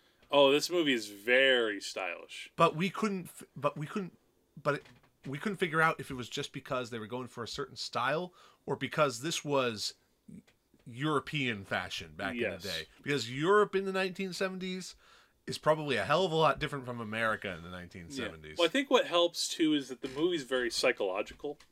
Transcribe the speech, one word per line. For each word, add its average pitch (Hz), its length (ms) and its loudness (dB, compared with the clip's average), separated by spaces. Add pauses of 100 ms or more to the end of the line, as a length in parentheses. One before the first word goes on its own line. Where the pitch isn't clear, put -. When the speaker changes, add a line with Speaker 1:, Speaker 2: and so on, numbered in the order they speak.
(300)
Speaker 1:
Oh, 143 220 8
this 147 180 4
movie 165 240 4
is 110 140 0
very 113 720 4
stylish. - 760 -8
Speaker 2:
But 165 200 4
we 180 160 0
couldn't, 196 340 -4
f-, - 180 -18 (120)
but 147 200 -2
we 151 120 -8
couldn't, 190 280 -8 (460)
but 143 140 0
it, 147 80 -8 (420)
we 135 140 -6
couldn't 202 180 -4
figure 160 240 0
out 160 180 4
if 143 120 -12
it - 20 -8
was 123 160 -8
just - 240 -6
because 127 380 -6
they 117 80 -6
were 107 80 -8
going 120 200 -6
for 120 160 -12
a 107 40 -8
certain - 280 -8
style 143 580 -2 (340)
or 139 80 -2
because 135 460 0
this 165 220 -4
was 127 520 0 (920)
European 131 800 -2
fashion 92 500 -4
back 95 200 -4
in 120 60 -4
Speaker 1:
Yes. 90 200 -2
Speaker 2:
the 95 80 -8
day. 82 180 -4 (160)
Because 135 280 -2
Europe 190 440 4
in 196 100 0
the 196 60 -2
nineteen 190 420 -4
seventies 185 600 -6 (500)
is - 120 -6
probably 151 400 2
a 101 80 0
hell 160 200 4
of 170 60 -2
a 160 40 0
lot 151 240 4
different 143 260 -4
from 120 160 -6
America 107 560 -2
in 82 60 -12
the 87 60 -14
nineteen 87 400 -14
seventies. 80 420 -10
Speaker 1:
Yeah. 78 80 -14
Well, 170 80 6
I 165 40 -6
think 269 180 0
what 240 180 6
helps, 170 420 2
too, 156 240 2
is 135 160 -2
that 131 120 -12
the 135 80 -8
movie's 151 340 0
very 123 260 0
psychological. 107 880 0 (140)